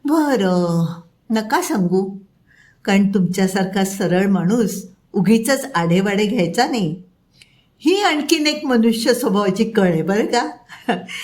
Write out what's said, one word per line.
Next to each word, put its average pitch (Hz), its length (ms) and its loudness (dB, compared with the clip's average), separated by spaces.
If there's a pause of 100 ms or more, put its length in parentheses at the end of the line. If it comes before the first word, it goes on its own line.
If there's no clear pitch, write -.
"बरं, 190 840 2 (440)
नका 220 320 0
सांगू, 196 560 -2 (680)
कारण 196 240 2
तुमच्यासारखा 190 760 0
सरळ 190 420 0
माणूस 196 600 0 (260)
उगीचच 226 640 2
आढेवाढे 190 520 0
घ्यायचा 202 400 0
नाही. 196 360 -4 (760)
ही 381 240 2
आणखीन 311 440 0
एक 302 180 -2
मनुष्य 233 500 2
स्वभावाची 208 560 0
कळ 196 180 2
आहे 160 140 0
बरं 202 240 0
का." 262 240 -2 (380)
<laughs> 202 80 0 (280)